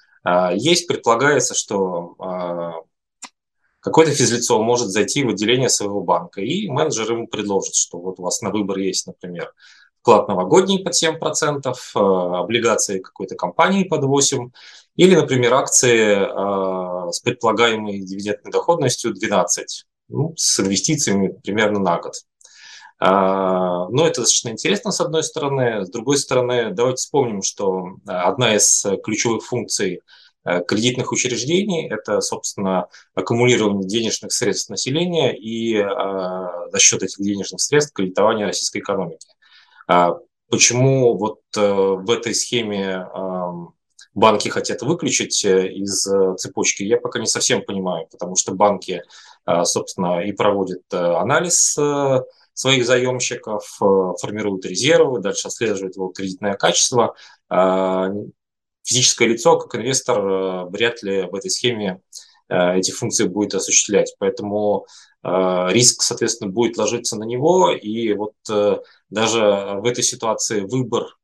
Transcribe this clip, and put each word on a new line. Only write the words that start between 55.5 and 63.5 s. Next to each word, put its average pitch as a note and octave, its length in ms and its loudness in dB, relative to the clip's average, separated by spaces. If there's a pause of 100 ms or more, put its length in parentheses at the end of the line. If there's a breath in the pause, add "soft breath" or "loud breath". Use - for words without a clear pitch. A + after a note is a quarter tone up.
его F#2+ 140 -6
кредитное G2 460 -6
качество. - 600 2 (340 loud breath)
А, F#2 640 2 (720)
физическое B2 460 2
лицо, A#2 300 4
как - 180 -8
инвестор, A#2 420 0
э, F#2+ 460 -2
вряд G2+ 400 -2
ли F#2+ 260 -2
в G2 60 -6
этой F#2+ 160 -6
схеме, G#2 480 -2 (480 loud breath)
э, F2+ 280 2
эти F#2 140 0
функции A2 380 -2
будет G2+ 260 -2